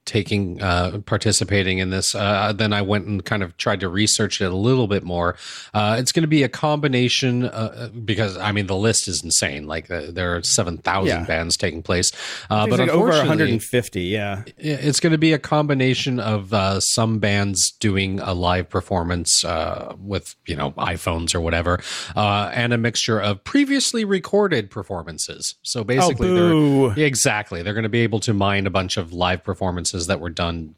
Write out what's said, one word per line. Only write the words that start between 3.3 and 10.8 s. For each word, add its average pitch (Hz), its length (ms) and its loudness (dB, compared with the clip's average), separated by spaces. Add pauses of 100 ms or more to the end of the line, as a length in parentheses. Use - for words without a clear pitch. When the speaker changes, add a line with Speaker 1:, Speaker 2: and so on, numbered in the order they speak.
Speaker 1:
of 87 160 -8
tried 104 240 0
to 95 80 -2
research 101 520 0
it 101 100 0
a 90 60 -2
little 117 320 2
bit 95 160 0
more. 87 320 -2 (360)
Uh, 107 240 2
it's 127 140 -2
gonna 165 160 2
be 151 160 4
a 127 60 2
combination, 127 960 0
uh, 113 440 -6 (160)
because, 101 320 0
I 95 140 -2
mean, 101 160 0
the 95 80 -2
list - 320 2
is 87 160 -4
insane. 76 460 -2
Like, 80 240 -6
uh, 76 180 -6
there 87 240 -2
are 87 80 -4
seven 85 360 0
thousand 95 420 0